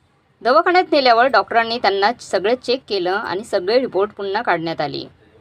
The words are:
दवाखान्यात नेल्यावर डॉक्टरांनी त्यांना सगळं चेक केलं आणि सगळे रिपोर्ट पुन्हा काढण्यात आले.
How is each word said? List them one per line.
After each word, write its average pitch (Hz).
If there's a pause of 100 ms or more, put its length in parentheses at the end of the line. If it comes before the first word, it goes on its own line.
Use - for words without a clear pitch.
(420)
दवाखान्यात 349
नेल्यावर 254
डॉक्टरांनी 226
त्यांना 202
सगळं 202
चेक 254
केलं 185
आणि 202
सगळे 208
रिपोर्ट 202
पुन्हा 202
काढण्यात 165
आले. 139 (360)